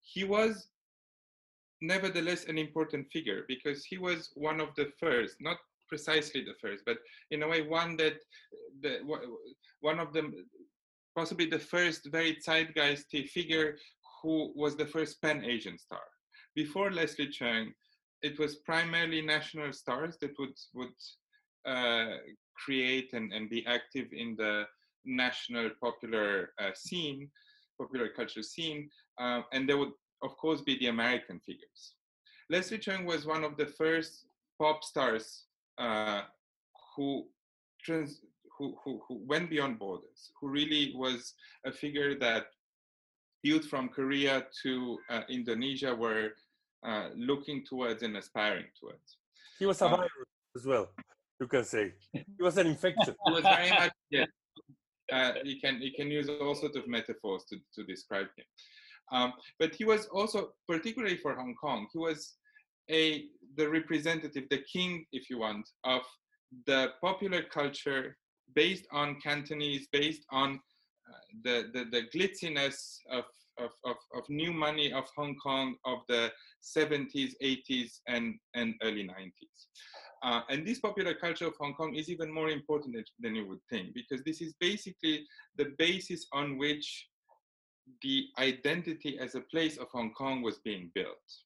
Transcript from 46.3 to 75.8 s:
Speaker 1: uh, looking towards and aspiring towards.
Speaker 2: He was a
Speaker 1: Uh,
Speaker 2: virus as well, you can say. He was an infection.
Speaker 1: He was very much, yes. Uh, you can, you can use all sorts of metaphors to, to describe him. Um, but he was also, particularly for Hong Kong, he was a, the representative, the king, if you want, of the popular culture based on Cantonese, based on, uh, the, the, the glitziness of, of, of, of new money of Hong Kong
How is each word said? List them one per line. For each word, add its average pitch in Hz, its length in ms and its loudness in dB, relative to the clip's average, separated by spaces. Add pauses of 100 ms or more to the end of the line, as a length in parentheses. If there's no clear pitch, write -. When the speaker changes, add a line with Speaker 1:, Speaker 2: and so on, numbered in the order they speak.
Speaker 1:
uh, 107 300 -2
looking 139 520 -2
towards 120 360 -2
and 107 120 -4
aspiring 104 500 0 (120)
towards. - 380 -18 (420)
Speaker 2:
He 196 80 2
was 196 160 4
a 180 40 8
Speaker 1:
Uh, 175 100 8
Speaker 2:
virus 180 140 2 (440)
as 120 120 -6
well, 113 260 2 (480)
you 127 80 -2
can 123 160 4
say. 104 300 0 (180)
He 156 300 -6
was 180 160 6
an 170 100 6
infection. 170 480 2 (100)
Speaker 1:
He 160 60 8
was 170 100 4
very 180 280 8
much, 175 220 6 (180)
yes. 143 180 2 (840)
Uh, 127 200 4 (100)
you 139 180 -4
can, 131 220 0
you 135 140 -4
can 143 140 -2
use 147 180 0
all 147 260 0
sorts 147 220 -2
of 120 100 -4
metaphors 110 640 -2
to, 101 60 -8 (180)
to 107 100 -8
describe 98 520 -4
him. - 100 -20 (640)
Um, 123 240 2 (240)
but 160 160 2
he 214 100 -4
was 214 220 6
also, 202 460 0 (140)
particularly 185 520 0
for 135 160 -2
Hong 123 260 -6
Kong, 120 320 -2
he 165 60 -6
was 160 380 -4 (540)
a, 156 360 4 (300)
the 151 120 4
representative, 156 800 0
the 139 120 2 (100)
king, 180 400 0
if 131 160 -8
you 123 100 -4
want, 107 300 -2 (160)
of 127 180 4 (640)
the 135 260 4 (100)
popular 185 400 2
culture 139 760 -2 (380)
based 175 360 4
on 147 300 0
Cantonese, 147 720 -2
based 151 380 2
on, 135 240 4
uh, - 640 -20 (260)
the, 120 300 0
the, 127 160 -2
the 117 120 2 (140)
glitziness 151 800 -2 (140)
of, 123 140 -2 (340)
of, 120 120 -4 (140)
of, 123 120 -2 (200)
of 123 140 -6
new 160 220 -2
money 151 400 0
of 135 120 -2 (100)
Hong 147 220 -4
Kong 135 380 0 (100)